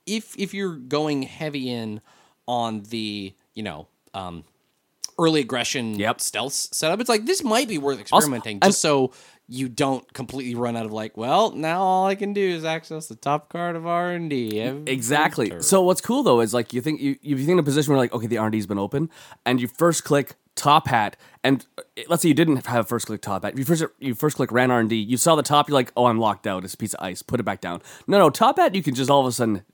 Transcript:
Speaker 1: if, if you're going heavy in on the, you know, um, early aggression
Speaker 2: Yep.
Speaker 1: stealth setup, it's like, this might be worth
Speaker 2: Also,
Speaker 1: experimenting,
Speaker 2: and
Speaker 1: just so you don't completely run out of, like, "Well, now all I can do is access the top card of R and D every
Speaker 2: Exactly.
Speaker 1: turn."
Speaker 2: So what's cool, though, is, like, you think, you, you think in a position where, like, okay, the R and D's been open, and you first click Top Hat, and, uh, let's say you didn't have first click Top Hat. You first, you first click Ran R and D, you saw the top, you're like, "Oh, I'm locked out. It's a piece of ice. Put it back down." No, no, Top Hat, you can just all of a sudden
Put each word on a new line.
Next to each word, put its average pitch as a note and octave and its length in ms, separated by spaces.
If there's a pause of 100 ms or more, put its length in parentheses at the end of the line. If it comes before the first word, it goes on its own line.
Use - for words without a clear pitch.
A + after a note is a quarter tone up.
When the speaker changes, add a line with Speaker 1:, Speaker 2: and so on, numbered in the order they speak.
Speaker 1:
if, G#3+ 300
if G3 160
you're G3 240
going C#3+ 460
heavy C#3 480
in A2 300 (480)
on A#2 420
the, G#2 420 (220)
you G#2+ 80
know, D2+ 240 (260)
um, F2 300 (760)
early D#3+ 220
aggression A#2+ 580
Speaker 2:
Yep. A2 220
Speaker 1:
stealth A#2+ 320
setup, - 480
it's B3 80
like, A3 180
this F4+ 180
might A#3+ 240
be F#3+ 100
worth C#3 200 (140)
Speaker 2:
Also, D#3+ 40
Speaker 1:
experimenting, A2+ 440
Speaker 2:
and G3 120
Speaker 1:
just - 100
so C#3 300 (340)
you B2+ 220
don't C3+ 460
completely B2+ 400
run A#2 220
out A2+ 100
of, G#2+ 60
like, A2 240
"Well, D3 360
now E3 300
all F#3 240
I G3 80
can G3+ 180
do G3+ 80
is F3 240
access D#3+ 440
the A2+ 80
top D3+ 340
card F3 260
of E3 100
R E3+ 260
and E3+ 180
D A2+ 300
every C3+ 260
Speaker 2:
Exactly. C3+ 640
Speaker 1:
turn." F2 120
Speaker 2:
So F#3+ 200
what's F3+ 180
cool, C4 220
though, C3 180
is, A2+ 140
like, A#2+ 180
you B2 80
think, D3+ 200
you, C#3 200
you C#3+ 160
think C#3 140
in F3+ 80
a E3 40
position C#3+ 300
where, C3+ 60
like, B2 160
okay, A#2 120
the A2+ 120
R A2 80
and A2 60
D's G#2+ 140
been G2+ 120
open, G#2 320 (340)
and B2 160
you A#2+ 80
first E3 360
click C#3+ 300 (200)
Top D3+ 340
Hat, A2 280 (260)
and, C3 240 (100)
uh, - 60 (260)
let's E3 140
say F3 60
you D3 60
didn't D3 320
have A#2 220
first A#2 180
click G#2+ 140
Top G2 240
Hat. G#2 140
You C3+ 60
first, D#3+ 180 (160)
you C3 160
first D3 220
click B2+ 160
Ran B2+ 180
R A#2+ 100
and A2 80
D, A2+ 80
you A2 200
saw E3 180
the D3+ 80
top, D3 260
you're D3 60
like, B2+ 220
"Oh, B2 100
I'm A2+ 140
locked G#2+ 260
out. F#2 180
It's F#2 100
a - 40
piece A2 160
of - 100
ice. F#2+ 180
Put - 180
it - 20
back G2 180
down." F2 220 (240)
No, G3 120
no, F#3 120
Top A#3 280
Hat, E4+ 160
you F3+ 80
can C3 120
just C3 160
all C#3+ 100
of C3 60
a B2 60
sudden A2 300 (120)